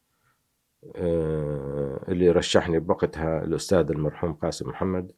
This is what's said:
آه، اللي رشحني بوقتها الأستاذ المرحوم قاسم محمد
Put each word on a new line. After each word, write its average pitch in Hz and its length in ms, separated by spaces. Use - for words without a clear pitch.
آه، 73 1120
اللي 90 240
رشحني 85 480
بوقتها 80 640
الأستاذ 80 480
المرحوم 76 420
قاسم - 360
محمد 92 480